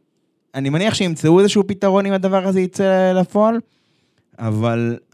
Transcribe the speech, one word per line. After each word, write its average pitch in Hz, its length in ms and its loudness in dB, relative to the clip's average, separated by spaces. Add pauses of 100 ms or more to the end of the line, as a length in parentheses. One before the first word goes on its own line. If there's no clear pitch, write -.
(560)
אני 135 140 -4
מניח 180 240 -2
שימצאו 170 460 2
איזשהו 196 280 2
פתרון 196 380 0
אם 196 80 -2
הדבר 190 340 -2
הזה 190 140 0
יצא 185 540 0
לפועל, 214 440 0 (800)
אבל 117 580 -2 (160)